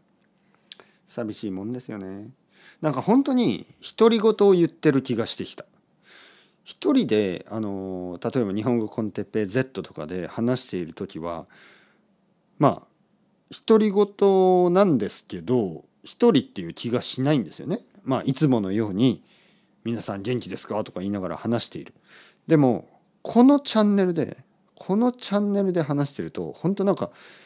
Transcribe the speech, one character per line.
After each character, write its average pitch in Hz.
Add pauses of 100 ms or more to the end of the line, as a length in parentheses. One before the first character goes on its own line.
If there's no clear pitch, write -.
(1080)
寂 107
し -
い 98
も 95
ん 113
で 127
す -
よ 107
ね。 98 (520)
な 156
ん -
か 151
本 254
当 277
に 202 (320)
独 220
り 226
言 214
を 196
言 170
っ -
て -
る 135
気 123
が 110
し -
て -
き -
た。 - (1000)
一 -
人 226
で、 104
あ 107
の、 95
例 120
え -
ば 98
日 107
本 120
語 107
コ -
ン 107
テ 104
ッ -
ペ 107
イ -
ゼ 117
ッ -
ト 110
と -
か 78
で 85
話 123
し -
て 92
い 85
る 82
時 -
は、 82 (1120)
ま 143
あ、 - (760)
独 220
り 214
言 190
な 190
ん 143
で 95
す -
け 90
ど、 92 (180)
一 -
人 135
っ -
て -
い 82
う 78
気 120
が 117
し -
な 147
い 139
ん 104
で 78
す -
よ -
ね。 170 (240)
ま -
あ、 -
い 131
つ 156
も 120
の 95
よ 107
う 92
に、 113 (600)
「皆 113
さ 104
ん 98
元 123
気 92
で 95
す -
か？」 107
と -
か -
言 95
い -
な 101
が 90
ら 78
話 117
し -
て -
い -
る。 - (520)
で 160
も、 127 (360)
こ 240
の 277
チ -
ャ 214
ン 208
ネ 196
ル 180
で、 143 (380)
こ -
の 240
チ -
ャ 208
ン 202
ネ 202
ル 185
で 175
話 143
し -
て -
る 82
と、 82
本 196
当 196
な 196
ん 170
か、 - (340)